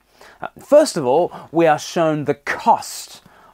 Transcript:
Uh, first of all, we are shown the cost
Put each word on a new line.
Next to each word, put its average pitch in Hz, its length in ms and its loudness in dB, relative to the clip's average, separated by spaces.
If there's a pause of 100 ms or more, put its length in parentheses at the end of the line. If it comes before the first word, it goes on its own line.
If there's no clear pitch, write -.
(400)
Uh, - 100 -12 (100)
first 294 360 2
of 160 80 -6
all, 147 280 0 (200)
we 165 140 2
are 151 140 2
shown 156 460 -2
the 143 100 -2
cost - 840 -4 (320)